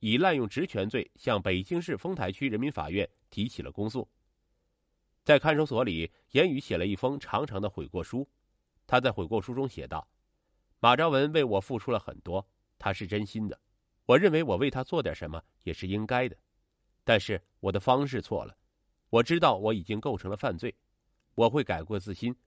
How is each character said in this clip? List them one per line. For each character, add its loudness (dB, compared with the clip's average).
以 2
滥 4
用 0
职 -4
权 -2
罪 -4
向 0
北 0
京 -2
市 -6
丰 -6
台 -4
区 -4
人 -2
民 -2
法 -8
院 -2
提 -4
起 -12
了 -10
公 -4
诉。 -6
在 8
看 2
守 2
所 0
里， -2
言 4
语 -2
写 -4
了 0
一 -2
封 -2
长 -4
长 -6
的 -2
悔 -8
过 -6
书。 -6
他 4
在 0
悔 -4
过 -2
书 -10
中 -4
写 -12
道 -8
：“马 6
昭 4
文 2
为 4
我 2
付 -6
出 -4
了 2
很 -10
多， -4
他 -4
是 -6
真 -2
心 -6
的， -10
我 8
认 6
为 4
我 0
为 2
他 -4
做 -2
点 -2
什 -10
么 -8
也 -6
是 -8
应 -2
该 0
的。 -10
但 6
是 -4
我 -2
的 0
方 4
式 -4
错 -6
了， -18
我 6
知 2
道 6
我 0
已 -2
经 -6
构 -4
成 -8
了 -6
犯 -4
罪， -8
我 6
会 2
改 -4
过 -4
自 -10
新， -4